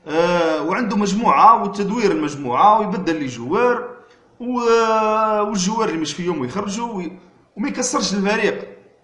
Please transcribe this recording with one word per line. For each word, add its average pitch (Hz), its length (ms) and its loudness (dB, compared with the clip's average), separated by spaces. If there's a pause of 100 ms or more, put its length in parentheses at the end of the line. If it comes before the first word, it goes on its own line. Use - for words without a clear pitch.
آه، 165 540 2
وعنده 202 360 -2
مجموعة 202 640 4
وتدوير 202 480 0
المجموعة 147 680 2
ويبدل 180 400 -4
لي 139 80 -4
جوار 156 640 -2 (500)
و-، 220 1000 0
والجوار 208 480 -2
اللي 160 120 -4
مش 151 120 -6
فيهم 170 280 -4
ويخرجوا 208 520 -6
وي-، 180 180 -8 (460)
وما 233 100 -4
يكسرش 240 460 -4
الفريق. 208 540 -2 (360)